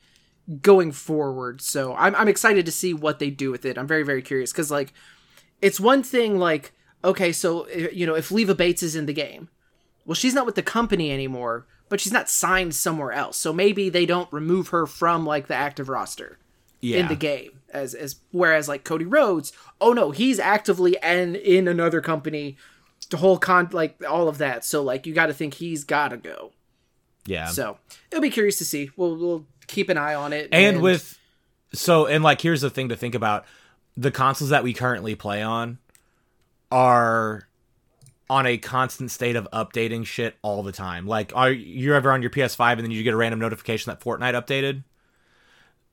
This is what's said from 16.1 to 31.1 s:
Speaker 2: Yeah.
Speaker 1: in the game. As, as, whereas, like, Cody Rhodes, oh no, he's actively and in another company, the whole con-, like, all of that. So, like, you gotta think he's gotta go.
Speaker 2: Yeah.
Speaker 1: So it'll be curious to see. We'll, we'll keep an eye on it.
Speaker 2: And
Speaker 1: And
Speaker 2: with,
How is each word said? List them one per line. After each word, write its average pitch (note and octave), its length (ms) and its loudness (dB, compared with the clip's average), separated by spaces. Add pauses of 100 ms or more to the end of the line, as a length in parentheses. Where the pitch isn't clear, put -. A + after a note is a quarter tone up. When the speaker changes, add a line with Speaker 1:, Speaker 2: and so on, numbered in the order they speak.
Speaker 2:
Yeah. A#2+ 180 0
Speaker 1:
in F3 100 0
the D#3 80 -2
game. C#3+ 440 -6 (120)
As, C#3 200 -8
as, C3+ 280 -12 (100)
whereas, D#3+ 380 2
like, C#3+ 160 -6
Cody E3 200 -4
Rhodes, G3+ 480 2 (280)
oh A#3 120 6
no, G3 200 -2
he's A3 260 0
actively F#3 600 2
and F3 360 0
in F#3+ 320 4
another E3+ 340 2
company, D3+ 560 -4 (540)
the F3 60 -2
whole F3+ 220 6
con-, F3+ 340 4
like, E3 360 -2
all E3 200 2
of C#3+ 100 -2
that. C#3 260 -2
So, D3+ 160 -2
like, C3+ 260 -4
you D#3+ 60 -8
gotta D#3+ 220 2
think D3 200 -6
he's E3 280 -8
gotta C#3+ 340 -2
go. - 360 -16 (720)
Speaker 2:
Yeah. E2+ 220 -4
Speaker 1:
So G2+ 320 -6 (340)
it'll D#4+ 100 -2
be C#4 80 2
curious G#3 280 0
to E3+ 60 -6
see. C#3+ 320 -6
We'll, E3+ 200 -2
we'll E3 300 -4 (200)
keep G3 220 -2
an E3 100 0
eye D3+ 160 -2
on D3 180 -6
it. D3 200 -6
Speaker 2:
And F#3+ 240 6
Speaker 1:
And E3 60 0
Speaker 2:
with, - 360 0 (540)